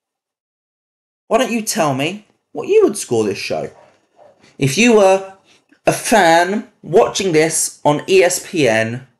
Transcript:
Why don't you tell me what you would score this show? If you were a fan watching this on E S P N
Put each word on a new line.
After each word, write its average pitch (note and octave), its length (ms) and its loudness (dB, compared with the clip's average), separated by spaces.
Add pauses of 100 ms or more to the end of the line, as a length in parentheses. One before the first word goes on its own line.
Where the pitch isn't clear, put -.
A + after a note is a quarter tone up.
(1300)
Why A3+ 100 2
don't A#3+ 120 -2
you A3+ 120 -4
tell D#3+ 320 -2
me E3 320 -6 (260)
what - 160 -8
you G#4 160 4
would G#3+ 120 0
score A2+ 280 -2
this F#2+ 140 -6
show? D2+ 320 -8 (880)
If C#3 200 -2
you A#3 180 4
were F#3+ 380 2 (520)
a A3 60 2
fan F#3 800 2 (120)
watching F#3+ 500 0
this D#3+ 520 -2
on D3 240 0
E F#3 140 4
S F3 260 -2
P D3+ 200 -2
N A2+ 380 -2 (140)